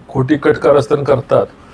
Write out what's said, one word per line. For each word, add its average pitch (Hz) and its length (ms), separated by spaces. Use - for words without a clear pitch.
खोटी 135 260
कटकारस्थान 143 680
करतात. 123 420